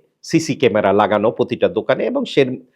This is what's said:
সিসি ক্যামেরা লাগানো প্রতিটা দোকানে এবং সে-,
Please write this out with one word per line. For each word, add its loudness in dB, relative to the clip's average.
সিসি -2
ক্যামেরা 2
লাগানো 2
প্রতিটা -2
দোকানে -2
এবং -4
সে-, -2